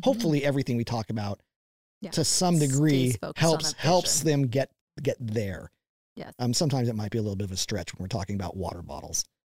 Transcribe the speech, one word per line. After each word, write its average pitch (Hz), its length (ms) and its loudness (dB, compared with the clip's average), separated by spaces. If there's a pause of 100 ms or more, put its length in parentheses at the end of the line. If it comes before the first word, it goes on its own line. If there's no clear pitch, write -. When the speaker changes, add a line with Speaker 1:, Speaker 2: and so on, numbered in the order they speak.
Speaker 1:
hopefully 214 400 2
everything 135 320 0
we 117 80 0
talk 113 260 -4
about 101 300 -4 (600)
Speaker 2:
Yeah. 170 120 -10
Speaker 1:
to 160 120 0
some 175 320 4
Speaker 2:
Stays 147 140 2
Speaker 1:
degree 135 500 4
Speaker 2:
focused - 40 -8 (200)
on 165 60 6
Speaker 1:
helps, 156 220 0
Speaker 2:
that - 80 -10
Speaker 1:
helps 170 420 2
Speaker 2:
vision. 151 180 4
Speaker 1:
them 135 80 2
get, 131 220 0 (320)
get 135 180 0
there. 107 500 -4 (440)
Speaker 2:
Yes. - 260 -14
Speaker 1:
Um, 123 120 0
sometimes 131 360 2
it 113 80 -2
might 107 160 -4
be 120 60 0
a 110 40 0
little 101 140 -2
bit 101 80 -2
of 92 80 -6
a 92 40 -6
stretch - 380 -6
when - 80 -10
we're 92 60 -8
talking 98 260 -4
about 92 220 -6
water 87 260 -6
bottles. - 420 -8 (200)